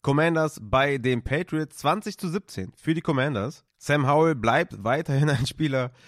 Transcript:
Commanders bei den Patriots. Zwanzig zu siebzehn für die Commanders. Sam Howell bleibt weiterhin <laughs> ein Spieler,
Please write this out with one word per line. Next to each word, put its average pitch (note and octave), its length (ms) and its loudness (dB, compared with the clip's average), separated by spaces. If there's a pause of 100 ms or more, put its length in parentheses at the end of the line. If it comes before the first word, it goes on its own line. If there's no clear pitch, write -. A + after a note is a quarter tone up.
Commanders D#3 600 2
bei C3+ 360 0
den B2 260 0
Patriots. D#3 540 -4
Zwanzig F#3+ 400 -2
zu F#3+ 100 -6
siebzehn D#3 480 -8
für - 180 -4
die D#3+ 60 0
Commanders. C3+ 640 -2 (140)
Sam C#3+ 300 2
Howell D#3 280 4
bleibt A#2 480 0
weiterhin C#3+ 460 0
<laughs> - 0 -
ein C3 180 0
Spieler, C3 460 -2 (140)